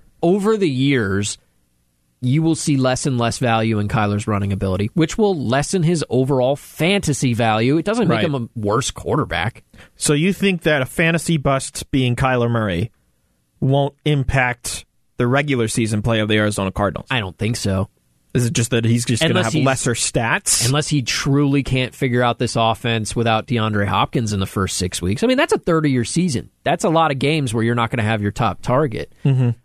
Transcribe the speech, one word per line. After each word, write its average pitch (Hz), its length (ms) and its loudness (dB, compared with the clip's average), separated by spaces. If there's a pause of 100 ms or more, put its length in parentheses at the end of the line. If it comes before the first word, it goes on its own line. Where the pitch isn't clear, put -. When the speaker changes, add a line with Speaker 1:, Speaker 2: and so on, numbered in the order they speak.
(240)
Speaker 1:
over 202 340 2
the 190 120 2
years, 120 680 0 (840)
you 139 220 2
will 160 100 2
see 139 220 0
less 127 300 0
and 131 120 0
less 117 220 0
value 113 400 0
in 104 80 -2
Kyler's 104 400 0
running 101 240 0
ability, 98 420 -2
which 160 240 0
will 202 240 2
lessen 143 420 0
his 165 260 0
overall 131 480 2
fantasy 165 760 0
value. 113 440 2
It 160 80 -2
doesn't 214 240 0
make 117 80 2
Speaker 2:
Right. 110 80 0
Speaker 1:
him 143 100 -2
a 120 140 -6 (100)
worse 104 320 0
quarterback. 87 720 -4 (320)
Speaker 2:
So - 160 -2
you 165 220 2
think 190 300 0
that 151 180 2
a 131 40 0
fantasy 165 520 0
bust - 540 -4
being 123 260 0
Kyler 127 340 0
Murray 107 400 -2 (720)
won't 139 420 0
impact 135 800 -2 (320)
the 123 120 0
regular 131 420 0
season 110 320 -2
play 113 180 0
of 107 80 0
the 107 80 2
Arizona 101 380 0
Cardinals? 98 360 -4
Speaker 1:
I 127 120 -2
don't 95 160 -10
think 110 180 -2
so. 98 320 -2 (460)
Speaker 2:
Is 120 120 2
it 113 80 0
just 135 180 0
that 117 120 0
he's 117 220 2
just 120 160 0
gonna 160 100 2
Speaker 1:
Unless - 140 2
Speaker 2:
have - 80 -2
Speaker 1:
he's 151 120 2
Speaker 2:
lesser 127 280 0
stats? 120 760 -2
Speaker 1:
Unless 143 220 0
he 147 120 0
truly 139 640 0
can't 127 320 -2
figure 123 260 0
out 120 160 0
this 120 200 -2
offense 113 580 0
without 113 320 0
DeAndre 107 400 0
Hopkins 107 460 0
in 95 80 -2
the 95 40 0
first 95 300 -2
six - 260 -4
weeks. 92 220 -2
I 240 40 2
mean, 254 100 2
that's 330 160 0
a - 40 2
third 160 280 0
of 143 60 2
your 123 120 2
season. 151 460 -2 (160)
That's 160 180 0
a 202 60 2
lot 160 220 2
of 139 80 -4
games 143 340 0
where 113 100 0
you're 117 120 2
not 117 160 0
gonna 117 120 -2
have 107 180 0
your 101 120 0
top 104 280 -2
target. 123 520 -2 (100)
Speaker 2:
Mm-hmm. 127 280 4 (140)